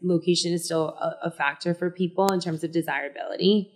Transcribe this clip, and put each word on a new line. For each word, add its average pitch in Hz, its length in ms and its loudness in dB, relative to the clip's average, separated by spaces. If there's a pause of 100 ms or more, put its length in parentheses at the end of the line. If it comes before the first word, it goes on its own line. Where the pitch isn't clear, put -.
location 170 500 2
is 170 140 -2
still 160 240 0
a, - 260 -4 (120)
a - 20 -4
factor 147 440 -2
for 175 160 -2
people 185 420 2
in 180 80 0
terms 160 240 -4
of 160 80 -4
desirability 151 1040 0